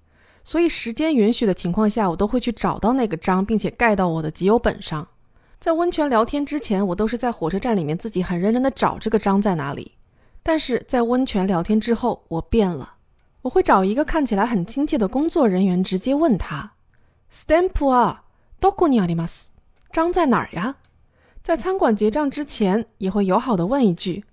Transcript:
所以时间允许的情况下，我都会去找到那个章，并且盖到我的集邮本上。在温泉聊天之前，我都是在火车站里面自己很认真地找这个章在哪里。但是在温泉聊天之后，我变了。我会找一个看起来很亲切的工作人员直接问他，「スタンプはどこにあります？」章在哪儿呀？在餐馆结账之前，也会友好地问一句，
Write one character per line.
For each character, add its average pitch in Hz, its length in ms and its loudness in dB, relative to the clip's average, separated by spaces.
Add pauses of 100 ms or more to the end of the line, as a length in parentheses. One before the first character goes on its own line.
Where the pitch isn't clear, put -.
(420)
所 - 180 -2
以 339 80 4
时 - 240 -4
间 311 220 0
允 220 180 4
许 240 140 0
的 185 80 2
情 - 180 -4
况 214 160 2
下， 208 220 0
我 160 60 -4
都 196 100 0
会 254 120 -2
去 240 120 -2
找 208 280 -4
到 214 140 2
那 262 140 0
个 208 100 -6
章， 185 300 0
并 220 100 0
且 196 140 -2
盖 226 240 0
到 190 140 0
我 160 120 -2
的 156 100 -6
集 - 140 -6
邮 214 140 4
本 - 240 -2
上。 151 240 -8 (520)
在 330 140 -2
温 339 180 0
泉 302 200 0
聊 226 140 4
天 285 200 -2
之 285 160 -6
前， 202 280 0
我 175 60 -4
都 214 140 0
是 240 80 -4
在 240 140 -2
火 165 180 -4
车 190 100 -2
站 226 180 0
里 180 80 0
面 151 120 -2
自 214 140 -8
己 185 120 -2
很 175 180 -4
认 202 120 2
真 254 100 0
地 269 80 2
找 - 280 -2
这 - 100 -8
个 220 100 2
章 196 220 2
在 202 140 0
哪 143 180 -4
里。 - 200 -12 (500)
但 320 160 0
是 254 300 -2
在 247 140 0
温 247 220 0
泉 190 220 0
聊 180 160 0
天 214 180 2
之 233 140 0
后， 226 340 -2
我 165 140 -6
变 220 260 2
了。 151 260 -8 (480)
我 254 60 -6
会 370 140 4
找 208 220 4
一 196 100 0
个 285 100 0
看 302 220 0
起 233 80 -2
来 196 100 2
很 220 220 -2
亲 285 200 -4
切 302 120 0
的 196 100 0
工 285 200 -2
作 302 200 2
人 185 160 2
员 185 180 2
直 185 160 -4
接 254 160 0
问 294 220 4
他， 156 360 -10 (600)
「ス - 140 -8
タ 320 160 4
ン 370 80 0
プ - 160 0
は 247 320 2 (420)
ど 392 140 4
こ 359 140 4
に 247 120 4
あ 180 60 2
り 170 100 -2
ま 165 120 -2
す？」 - 200 -6 (440)
章 330 200 0
在 349 140 2
哪 226 120 4
儿 - 140 -4
呀？ 220 220 -6 (680)
在 330 140 0
餐 381 220 -4
馆 247 180 2
结 214 140 0
账 294 200 -2
之 294 140 -6
前， 220 420 0 (120)
也 190 120 -4
会 202 140 0
友 185 140 2
好 240 180 0
地 170 100 0
问 262 180 2
一 185 100 4
句， 190 380 -6